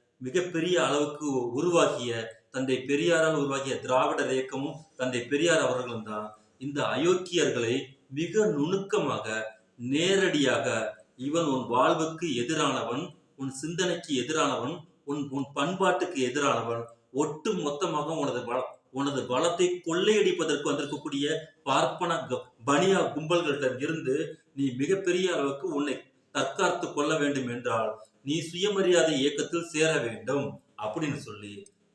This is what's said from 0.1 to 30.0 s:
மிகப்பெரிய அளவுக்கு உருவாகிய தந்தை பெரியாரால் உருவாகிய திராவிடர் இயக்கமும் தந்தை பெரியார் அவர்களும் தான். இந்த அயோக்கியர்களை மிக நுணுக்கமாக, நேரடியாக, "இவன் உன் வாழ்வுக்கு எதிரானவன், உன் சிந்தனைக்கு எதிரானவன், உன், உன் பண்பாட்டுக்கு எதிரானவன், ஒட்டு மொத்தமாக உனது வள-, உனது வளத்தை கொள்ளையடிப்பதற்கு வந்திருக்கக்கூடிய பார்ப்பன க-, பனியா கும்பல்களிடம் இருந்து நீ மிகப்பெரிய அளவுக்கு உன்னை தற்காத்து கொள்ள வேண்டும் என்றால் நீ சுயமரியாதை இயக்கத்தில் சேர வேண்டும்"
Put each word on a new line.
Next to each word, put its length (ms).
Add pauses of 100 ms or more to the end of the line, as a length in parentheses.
மிகப்பெரிய 680
அளவுக்கு 680
உருவாகிய 840 (140)
தந்தை 360
பெரியாரால் 480
உருவாகிய 440
திராவிடர் 520
இயக்கமும் 440 (200)
தந்தை 260
பெரியார் 380
அவர்களும் 440
தான். 340 (200)
இந்த 260
அயோக்கியர்களை 1000 (260)
மிக 360
நுணுக்கமாக, 1120 (220)
நேரடியாக, 1160 (200)
"இவன் 300
உன் 220
வாழ்வுக்கு 600
எதிரானவன், 840 (220)
உன் 140
சிந்தனைக்கு 720
எதிரானவன், 600 (260)
உன், 240
உன் 160 (100)
பண்பாட்டுக்கு 600
எதிரானவன், 680 (280)
ஒட்டு 420
மொத்தமாக 580
உனது 340
வள-, 320 (140)
உனது 360
வளத்தை 580
கொள்ளையடிப்பதற்கு 840
வந்திருக்கக்கூடிய 640 (260)
பார்ப்பன 600
க-, 260 (140)
பனியா 480
கும்பல்களிடம் 680
இருந்து 560 (180)
நீ 220
மிகப்பெரிய 560
அளவுக்கு 400
உன்னை 300 (280)
தற்காத்து 600
கொள்ள 240
வேண்டும் 300
என்றால் 540 (220)
நீ 160
சுயமரியாதை 800
இயக்கத்தில் 480
சேர 300
வேண்டும்" 640 (160)